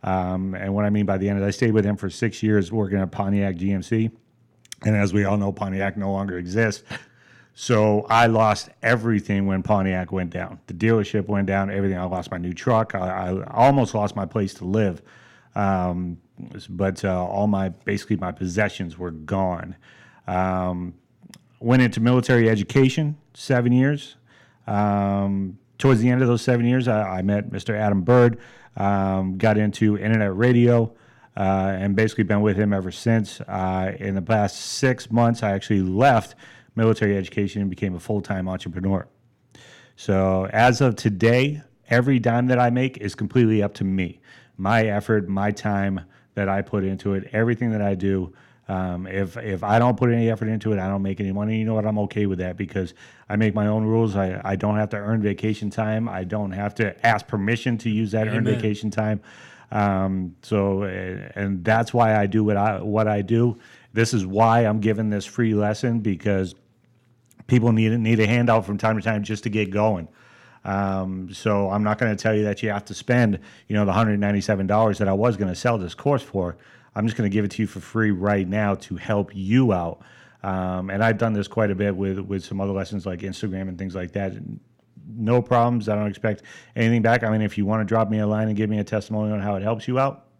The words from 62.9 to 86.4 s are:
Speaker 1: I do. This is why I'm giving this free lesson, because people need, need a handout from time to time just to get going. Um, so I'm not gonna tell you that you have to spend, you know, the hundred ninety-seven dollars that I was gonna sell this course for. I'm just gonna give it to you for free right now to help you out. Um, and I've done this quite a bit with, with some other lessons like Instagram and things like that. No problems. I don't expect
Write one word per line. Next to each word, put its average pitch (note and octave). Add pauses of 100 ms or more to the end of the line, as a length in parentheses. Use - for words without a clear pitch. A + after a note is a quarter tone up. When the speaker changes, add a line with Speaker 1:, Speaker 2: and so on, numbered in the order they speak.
Speaker 1:
I G#2
do. A2+ (360)
This A#2
is G2
why A2+
I'm G#2+
giving G#2+
this G#2
free A2+
lesson, G#2+
because F#2+ (920)
people A#2+
need, A2
need A2
a A2
handout A#2
from G#2
time A2
to G#2
time G#2+
just G#2
to A#2
get G#2
going. G2+ (560)
Um, F#2+
so G2+
I'm G#2
not G#2+
gonna A2
tell A2
you G#2+
that G#2
you G#2+
have G#2
to G2
spend, A#2+ (280)
you A2
know, G#2
the F#2+
hundred G#2+
ninety-seven G2+
dollars G#2
that G#2
I F#2+
was G#2
gonna F#2+
sell A#2
this F2
course C#3+
for. F2 (380)
I'm G#2
just A2
gonna G#2
give G#2
it G2
to -
you G#2
for -
free A2
right G2
now G2+
to -
help G2+
you G#2+
out. E2+ (400)
Um, F#2
and G2
I've A2+
done A2+
this G2+
quite G#2+
a G2
bit G2+
with, F#2+
with G2
some G2
other G2+
lessons F#2+
like F2+
Instagram F#2+
and F2+
things F#2
like F2+
that. G2 (840)
No A#2
problems. A#2+
I G#2+
don't G#2
expect G2+ (340)